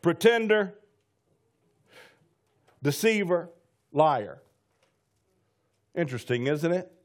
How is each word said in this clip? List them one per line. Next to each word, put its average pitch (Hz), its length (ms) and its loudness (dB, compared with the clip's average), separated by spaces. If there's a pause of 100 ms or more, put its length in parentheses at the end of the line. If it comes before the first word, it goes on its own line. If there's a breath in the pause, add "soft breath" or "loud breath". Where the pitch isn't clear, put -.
Pretender, 214 760 2 (2000 soft breath)
deceiver, 175 720 0 (400)
liar. 135 500 0 (1600)
Interesting, 127 500 -4
isn't 151 240 -2
it? 180 220 -6 (120)